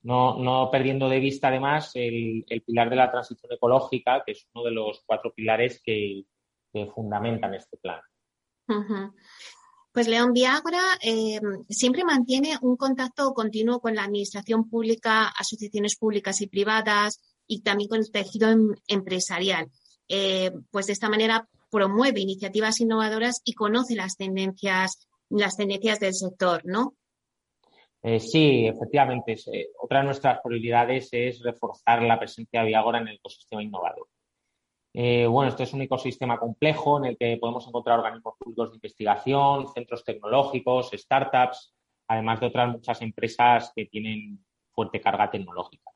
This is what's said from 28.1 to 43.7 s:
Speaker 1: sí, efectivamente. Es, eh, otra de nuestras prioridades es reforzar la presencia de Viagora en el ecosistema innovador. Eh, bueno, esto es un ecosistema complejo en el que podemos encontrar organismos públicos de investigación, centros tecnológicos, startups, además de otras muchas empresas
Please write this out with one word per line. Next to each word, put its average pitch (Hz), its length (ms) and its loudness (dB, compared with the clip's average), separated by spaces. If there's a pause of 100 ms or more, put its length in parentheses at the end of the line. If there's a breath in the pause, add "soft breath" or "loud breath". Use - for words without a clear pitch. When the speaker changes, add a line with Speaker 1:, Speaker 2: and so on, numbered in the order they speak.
Speaker 1:
sí, 135 480 4
efectivamente. 123 680 0
Es, - 160 -10
eh, 110 200 -8 (100)
otra 101 200 0
de 139 80 2
nuestras 135 360 0
prioridades 120 680 0
es 120 300 -2
reforzar 117 600 0
la 117 160 4
presencia 113 420 -4
de 113 80 2
Viagora 110 320 2
en 113 80 -8
el 107 80 -14
ecosistema - 460 -12
innovador. 95 440 -8 (880)
Eh, 120 320 4
bueno, 127 240 4
esto 127 140 -4
es 123 100 -10
un 135 80 -4
ecosistema 123 560 -4
complejo 147 600 0
en 139 120 -2
el 113 80 -6
que 117 180 0
podemos 120 320 -6
encontrar 117 300 0
organismos 113 400 -6
públicos 113 320 -6
de 117 60 -20
investigación, 135 960 0
centros 120 280 -10
tecnológicos, 123 920 0
startups, 131 800 0 (340)
además 110 320 0
de 123 60 0
otras 123 260 0
muchas 117 300 -6
empresas 117 760 2